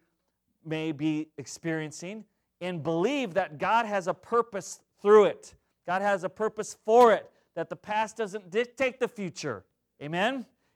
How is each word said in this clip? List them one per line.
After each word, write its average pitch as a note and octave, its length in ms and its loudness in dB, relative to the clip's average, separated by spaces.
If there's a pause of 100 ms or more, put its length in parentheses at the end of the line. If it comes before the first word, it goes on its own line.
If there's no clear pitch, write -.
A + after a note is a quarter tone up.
(640)
may D#3+ 300 -6
be D#3 360 -4 (100)
experiencing, E3 880 -10 (340)
and F3 220 -8
believe F#3 500 0
that D#3 240 -2
God G#3+ 300 0
has G3 220 -4
a F3+ 60 0
purpose - 640 -4 (200)
through G#3 240 10
it. - 300 -4 (320)
God F#3 160 -2
has G3 220 0
a F#3 40 -4
purpose G#3+ 560 -6
for A3+ 280 8
it, D#3 180 0 (240)
that E3 140 -6
the F3 80 -10
past G#3+ 400 -6
doesn't G3 340 -8
dictate B3 480 -4
the A#3 100 -2
future. D3+ 560 -8 (380)
Amen? G3 420 -4 (320)